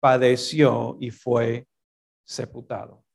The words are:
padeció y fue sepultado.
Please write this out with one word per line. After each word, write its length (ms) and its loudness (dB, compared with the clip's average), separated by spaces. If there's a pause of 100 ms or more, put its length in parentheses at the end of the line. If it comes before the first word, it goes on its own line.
padeció 1000 2
y 100 -8
fue 560 -4 (580)
sepultado. 800 -14 (100)